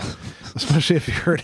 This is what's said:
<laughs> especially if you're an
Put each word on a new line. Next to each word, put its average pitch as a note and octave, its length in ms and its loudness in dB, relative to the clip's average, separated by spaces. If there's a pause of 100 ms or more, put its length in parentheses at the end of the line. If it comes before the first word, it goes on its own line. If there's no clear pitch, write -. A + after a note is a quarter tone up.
(280)
<laughs> - 280 -14
especially D#3 420 4
if - 100 -2
you're C#3 280 0
an D3 80 -2